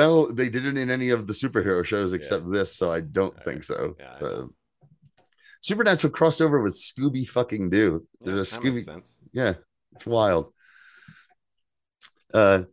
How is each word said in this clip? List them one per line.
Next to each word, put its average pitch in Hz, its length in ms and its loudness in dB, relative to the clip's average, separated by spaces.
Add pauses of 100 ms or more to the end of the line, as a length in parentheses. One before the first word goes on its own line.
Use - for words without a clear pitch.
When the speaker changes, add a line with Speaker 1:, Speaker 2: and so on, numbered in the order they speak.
Speaker 1:
Well, 156 320 4
they 123 160 0
didn't 131 280 -4
in 127 140 -2
any 127 200 0
of 113 160 0
the 104 60 -6
superhero 95 520 0
shows 98 280 -2
Speaker 2:
Yeah. 92 60 -2
Speaker 1:
except 87 300 -6
this, 95 280 -2
so 85 160 -2
I 82 80 -2
don't 82 340 -4
Speaker 2:
Okay. - 100 -20
Speaker 1:
think 76 200 -8
so. - 340 -6
Speaker 2:
Yeah, 64 160 -20
I 69 60 -16
know. 76 60 -6
Speaker 1:
Uh, 62 200 -8 (1160)
Supernatural 202 500 2
crossed 160 280 2
over 147 200 4
with 98 140 0
Scooby 131 520 -4
fucking 110 440 -2
Doo. 92 360 2 (140)
Speaker 2:
Yeah, 92 140 -6
Speaker 1:
There's 98 180 -4
a - 80 -8
Speaker 2:
that - 40 -16
makes 127 120 0
Speaker 1:
Scooby 120 80 -8
Speaker 2:
sense. - 320 -20 (160)
Speaker 1:
Yeah, 113 220 -2 (420)
it's - 100 -18
wild. 104 460 2 (1800)
Uh, 98 300 6 (100)